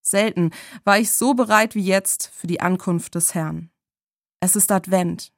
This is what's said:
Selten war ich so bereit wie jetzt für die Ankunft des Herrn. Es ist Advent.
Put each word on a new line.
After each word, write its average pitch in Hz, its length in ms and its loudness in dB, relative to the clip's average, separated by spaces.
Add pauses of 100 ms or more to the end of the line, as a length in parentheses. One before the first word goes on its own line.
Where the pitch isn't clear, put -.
Selten 196 500 2 (340)
war 202 140 4
ich 220 140 0
so 254 220 2
bereit 220 400 2
wie 208 100 -2
jetzt 190 500 0
für - 120 -14
die 170 140 -2
Ankunft 180 540 -2
des - 200 -2
Herrn. 160 360 -6 (680)
Es 180 160 0
ist 208 160 2
Advent. 180 640 -2